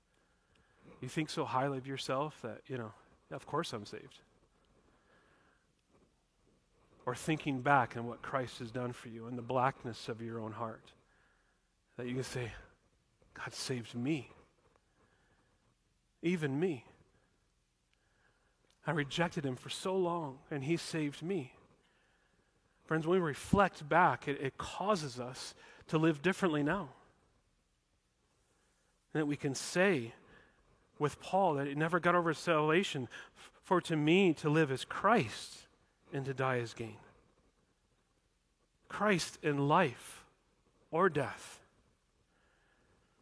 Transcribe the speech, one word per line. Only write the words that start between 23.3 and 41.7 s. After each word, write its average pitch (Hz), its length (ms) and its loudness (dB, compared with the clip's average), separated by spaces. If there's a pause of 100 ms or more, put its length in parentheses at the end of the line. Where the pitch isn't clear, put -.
back, 156 400 6
it, 143 140 -4
it 135 160 -6
causes 156 640 -2
us 123 340 -10 (340)
to 160 120 2
live 156 240 4
differently 165 400 2
now. 160 260 0 (2250)
And 151 80 0
that 151 60 0
we 147 100 -2
can 139 160 -2
say 165 600 2 (840)
with 147 200 -2
Paul 185 360 2
that 139 120 -2
he 139 80 -4
never 160 240 2
got 170 160 4
over 170 140 4
his 156 80 0
salvation, 156 720 2 (560)
"For 180 180 4
to - 140 -2
me 165 400 6
to - 140 0
live 151 220 4
is 131 140 -2
Christ, - 840 0 (460)
and 139 120 -2
to 135 80 -4
die 131 240 2
is 117 180 -4
gain." 110 220 -10 (1900)
Christ - 540 0
in 143 260 2
life 151 580 2 (640)
or 180 180 4
death. 139 540 -6 (1600)